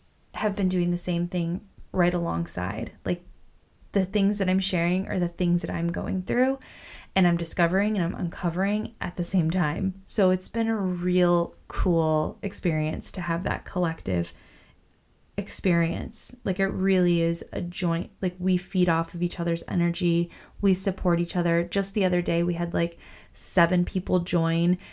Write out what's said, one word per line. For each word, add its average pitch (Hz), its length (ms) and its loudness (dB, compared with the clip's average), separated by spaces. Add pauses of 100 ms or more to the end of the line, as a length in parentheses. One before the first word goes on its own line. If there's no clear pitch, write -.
(340)
have 202 200 -2
been 196 140 0
doing 175 240 0
the 175 40 0
same 175 300 0
thing 175 400 -4 (240)
right 180 240 2
alongside. 170 800 -2 (120)
Like, - 200 -4 (640)
the 190 140 2
things 196 340 2
that 185 100 0
I'm 190 120 2
sharing 180 480 0
are 196 100 -2
the 175 80 0
things 175 360 0
that 175 80 -4
I'm 170 200 -2
going 180 320 -4
through 254 380 0 (560)
and 185 100 6
I'm 170 100 4
discovering 185 600 0
and 180 80 0
I'm 170 100 -2
uncovering 190 880 -4
at 180 160 -8
the 180 80 0
same 160 260 2
time. 180 540 -2
So 190 260 2
it's 185 180 0
been 226 200 -2
a 226 80 0
real 180 800 2 (100)
cool 160 760 2
experience 160 720 -2
to 180 100 -4
have 170 200 -4
that - 220 -4
collective 175 680 -2 (1040)
experience. - 1080 0
Like, 190 160 -2
it 190 60 0
really 185 560 2
is 170 200 0 (100)
a - 100 -4
joint, 175 480 -2 (100)
like, 185 180 -2
we 180 200 2
feed 180 300 0
off 165 260 0
of 170 80 -4
each 175 180 -2
other's 170 260 -2
energy. 170 640 0 (300)
We 196 140 4
support 180 440 0
each 170 160 -2
other. 170 300 2
Just 196 300 -2
the 202 100 0
other 180 160 2
day, 170 220 0
we 175 120 0
had, 170 200 -4
like, 170 240 -2 (340)
seven 175 520 4
people 185 360 0
join, 170 560 2 (160)